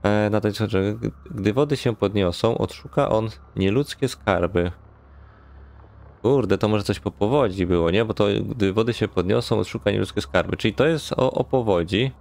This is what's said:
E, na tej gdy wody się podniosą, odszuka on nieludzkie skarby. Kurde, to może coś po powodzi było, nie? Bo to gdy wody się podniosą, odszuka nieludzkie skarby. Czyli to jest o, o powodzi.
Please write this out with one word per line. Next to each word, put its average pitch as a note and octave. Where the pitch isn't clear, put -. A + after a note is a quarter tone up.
E, G#2
na G#2
tej G#2
gdy G#2
wody C#3+
się A#2
podniosą, G2+
odszuka -
on A2
nieludzkie A#2
skarby. F2
Kurde, G#2+
to G#2+
może G#2
coś -
po G2
powodzi G#2
było, E2+
nie? G#2+
Bo G#2+
to G#2
gdy G2+
wody A2+
się G#2+
podniosą, G#2+
odszuka -
nieludzkie G2+
skarby. F2+
Czyli G#2+
to C3
jest D#3+
o, C3
o -
powodzi. G#2